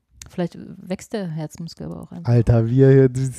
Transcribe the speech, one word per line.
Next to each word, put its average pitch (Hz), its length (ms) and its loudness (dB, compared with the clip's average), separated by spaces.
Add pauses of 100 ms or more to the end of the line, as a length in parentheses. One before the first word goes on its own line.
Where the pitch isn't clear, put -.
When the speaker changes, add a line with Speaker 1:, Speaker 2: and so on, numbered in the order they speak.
(280)
Speaker 1:
Vielleicht - 300 -10 (280)
wächst - 280 -12
der 196 140 -8
Herzmuskel 160 580 -12
aber 165 160 -14
auch - 100 -20
einfach. 170 180 -8
Speaker 2:
Alter, 117 380 2
wir 135 220 4
hier, 135 180 6
das 127 140 -4 (160)